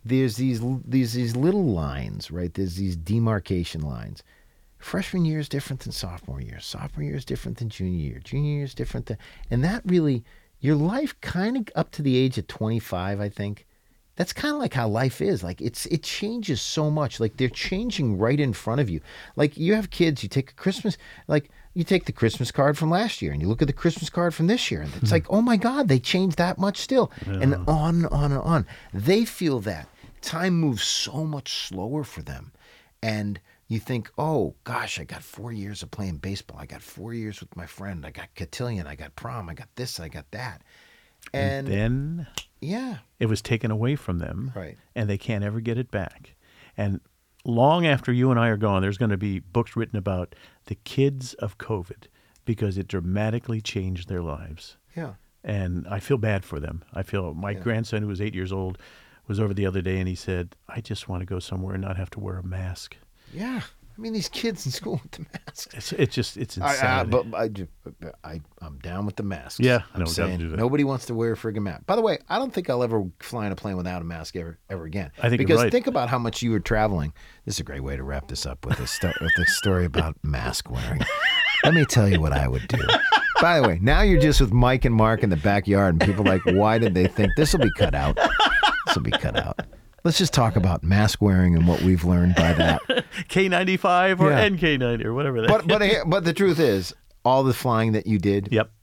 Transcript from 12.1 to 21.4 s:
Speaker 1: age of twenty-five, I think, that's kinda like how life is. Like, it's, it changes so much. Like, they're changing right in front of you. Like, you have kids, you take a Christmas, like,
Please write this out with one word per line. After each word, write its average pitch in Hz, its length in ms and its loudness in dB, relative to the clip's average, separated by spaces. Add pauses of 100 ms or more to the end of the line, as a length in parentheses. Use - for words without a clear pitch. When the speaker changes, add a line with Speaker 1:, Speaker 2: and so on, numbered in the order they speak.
Speaker 1:
age 127 220 2
of - 100 -6
twenty-five, 101 720 -2
I 104 100 -2
think, 101 360 -8 (500)
that's - 160 -2
kinda 294 260 -4
like 269 180 -4
how 117 120 0
life 120 340 0
is. 139 220 0
Like, 87 160 -8
it's, - 280 -6
it 156 160 -4
changes 208 580 -6
so 151 300 -2
much. 151 280 -2
Like, 113 180 -2
they're 127 120 0
changing 123 680 -2
right 127 200 2
in 131 140 0
front 117 260 -2
of 127 100 2
you. 78 120 -4 (340)
Like, 147 220 0
you 165 160 2
have 220 160 0
kids, 165 320 0
you 98 80 -8
take 135 220 -2
a - 20 -20
Christmas, - 440 -2 (300)
like, 151 220 0 (240)